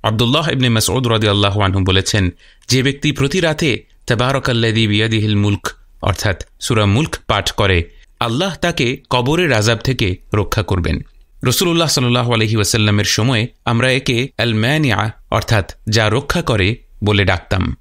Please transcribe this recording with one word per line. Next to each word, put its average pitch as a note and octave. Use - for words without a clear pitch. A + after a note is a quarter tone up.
আব্দুল্লাহ A#2+
ইবনে B2+
মাসউদ A#2
রাদিয়াল্লাহু G#2
আনহু G2
বলেছেন, F#2+
"যে C3
ব্যক্তি C#3
প্রতি C#3+
রাতে D#3
তাবারাকাল্লাযী A#2
বিয়াদিহিল G#2+
মুলক G2+
অর্থাৎ -
সূরা G#2+
মুলক B2+
পাঠ G2+
করে, F#2
আল্লাহ C#3
তাকে D3
কবরের C#3
আযাব A2+
থেকে A2
রক্ষা G#2
করবেন।" -
রাসূলুল্লাহ E3+
সাল্লাল্লাহু B2
আলাইহি A2
ওয়াসাল্লামের G#2
সময়ে A2+
আমরা A#2+
একে C3
আল A2+
মানিআ A2
অর্থাৎ G#2+
যা G#2+
রক্ষা D3
করে G#2+
বলে G2+
ডাকতাম। F2+